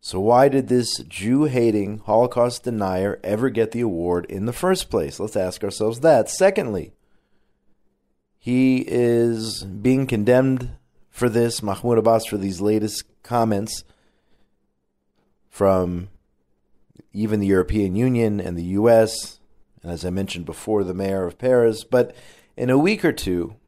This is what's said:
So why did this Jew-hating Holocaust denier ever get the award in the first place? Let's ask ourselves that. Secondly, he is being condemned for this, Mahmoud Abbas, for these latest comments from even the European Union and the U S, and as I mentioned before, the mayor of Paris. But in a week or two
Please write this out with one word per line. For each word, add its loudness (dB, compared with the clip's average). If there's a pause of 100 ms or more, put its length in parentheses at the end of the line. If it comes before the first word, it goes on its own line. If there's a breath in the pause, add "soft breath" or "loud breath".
So -6
why 6
did 0
this 0
Jew-hating 0
Holocaust 0
denier -2
ever -2
get -2
the -6
award -2
in -8
the -4
first -2
place? -4
Let's -8
ask -4
ourselves -4
that. 4
Secondly, -2 (1500)
he 2
is 0
being 0
condemned 2 (360)
for 0
this, 0
Mahmoud 0
Abbas, 4
for -6
these -4
latest 0 (180)
comments -2 (1700)
from 0 (1040)
even -2
the 0
European 2
Union 0
and -6
the -6
U 2
S, 2 (420)
and -12
as -8
I -4
mentioned -6
before, -4
the -6
mayor -4
of -8
Paris. 2
But 0 (440 soft breath)
in -4
a 4
week 2
or 2
two -4 (100)